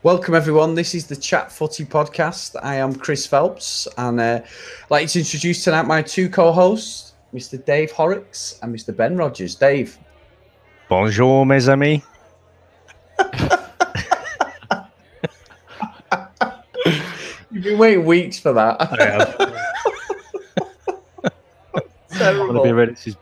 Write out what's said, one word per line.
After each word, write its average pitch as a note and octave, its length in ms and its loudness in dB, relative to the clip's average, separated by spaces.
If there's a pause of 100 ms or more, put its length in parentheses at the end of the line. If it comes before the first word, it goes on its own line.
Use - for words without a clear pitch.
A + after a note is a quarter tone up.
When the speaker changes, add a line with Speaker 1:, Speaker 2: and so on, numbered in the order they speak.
Speaker 1:
Welcome, F3 300 2
everyone. D#3+ 400 2
This E3+ 180 -4
is E3 140 -8
the C#3+ 80 -10
Chat - 360 -4
Footy D#3 320 -8
Podcast. D3+ 800 -4
I C#3 140 -6
am C3+ 180 -2
Chris C#3 320 -4
Phelps, - 640 -2 (100)
and, A#2+ 220 -2
uh, A#2 240 0
I'd - 480 -12
like D3+ 180 2
to - 100 -2
introduce E3 440 -4
tonight D#3+ 240 2
my D#3 160 2
two F#3 260 -2
co-hosts, F3+ 840 2 (200)
Mister B2+ 240 -12
Dave D3+ 340 0
Horrocks - 720 -4
and A#2+ 100 -8
Mister A2+ 200 -10
Ben A#2+ 260 0
Rogers. B2 380 -4
Dave. C#3 420 2 (920)
Speaker 2:
Bonjour, A2 540 4
mes C3 240 4
amis. C#3+ 360 2 (1120)
<laughs> G4 60 2 (4000)
Speaker 1:
You've F#3+ 120 -8
been G#3 140 0
waiting G#3 280 6
weeks E3+ 340 2
for C#3 140 2
that. A2 260 4
Speaker 2:
I - 260 0
have. - 320 0
Speaker 1:
<laughs> - 1900 -6 (800)
Terrible. G3 320 2
Speaker 3:
I'm G3 60 -2
gonna A#2+ 160 2
be A#2+ 80 4
really, A#2 220 4
this - 140 -18
is G#2 140 -10